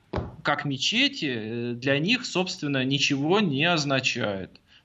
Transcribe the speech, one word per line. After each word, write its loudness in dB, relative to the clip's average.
как 0
мечети, 0
э, -4
для 2
них, 0
собственно, -2
ничего 2
не 2
означает. 0